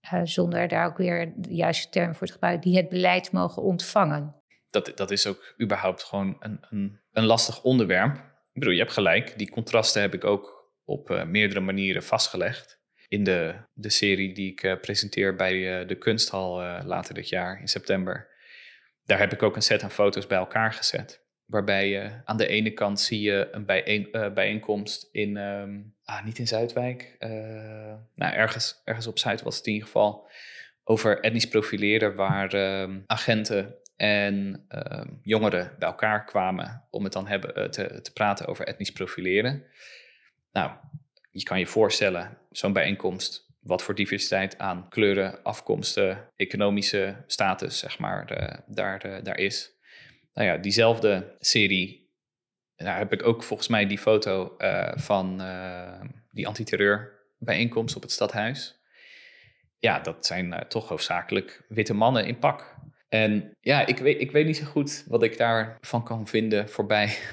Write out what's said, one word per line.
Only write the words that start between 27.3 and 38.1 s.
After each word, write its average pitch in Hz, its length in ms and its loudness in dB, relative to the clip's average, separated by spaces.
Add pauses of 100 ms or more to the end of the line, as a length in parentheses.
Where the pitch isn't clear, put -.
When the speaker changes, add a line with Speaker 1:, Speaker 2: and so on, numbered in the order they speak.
Speaker 2:
nou, - 200 -2
ergens, - 500 -2
ergens 113 220 -6
op 110 120 -6
Zuid 110 240 -2
was 110 140 -6
het - 100 -8
in 110 60 0
ieder 107 140 -4
geval - 420 2 (560)
over 110 360 4
etnisch 113 280 0
profileren, 107 680 2
waar, 98 400 0
ehm, 95 520 0
agenten 110 680 0 (220)
en, 101 720 0
ehm, - 400 -10 (140)
jongeren 101 560 2
bij 85 100 0
elkaar 107 360 0
kwamen 92 640 -2
om 101 140 -4
het 95 80 -4
dan 98 140 -4
hebben, 98 280 -4
eh, 101 100 -2
te, - 380 -8
te - 100 -16